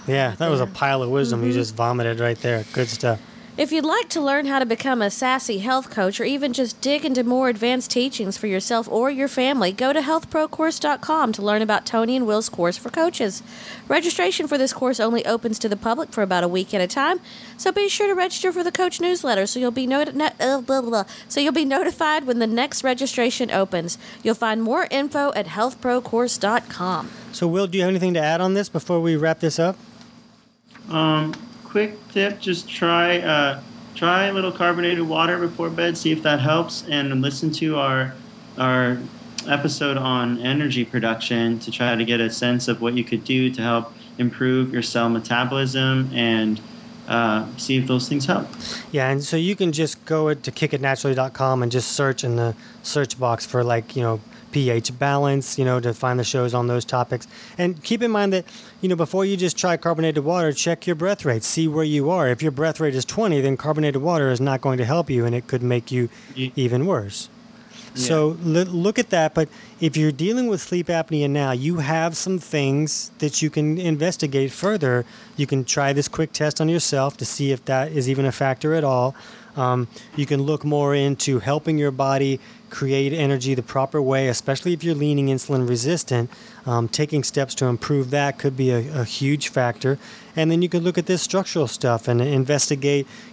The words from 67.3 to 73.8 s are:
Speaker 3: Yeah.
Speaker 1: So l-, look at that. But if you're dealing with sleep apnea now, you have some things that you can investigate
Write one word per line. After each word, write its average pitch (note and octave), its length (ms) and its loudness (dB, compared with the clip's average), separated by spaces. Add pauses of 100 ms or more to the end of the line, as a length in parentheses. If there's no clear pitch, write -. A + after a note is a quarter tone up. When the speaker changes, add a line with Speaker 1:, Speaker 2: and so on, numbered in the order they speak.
Speaker 3:
Yeah. - 100 -2
Speaker 1:
So D#3 240 4 (160)
l-, E3 220 4
look F3+ 320 0
at A#3+ 100 0
that. D#3+ 240 2
But D#3+ 160 2 (320)
if D#3 160 0
you're D#3 160 2
dealing A3 360 0
with F#3+ 120 0
sleep F3+ 280 -4
apnea D#3 420 0
now, C#3+ 220 2
you C#3 260 0
have D#3+ 360 0
some F#3 240 -2
things D3 720 0 (100)
that D3+ 200 -2
you D#3 80 0
can D3+ 300 0
investigate D3+ 760 0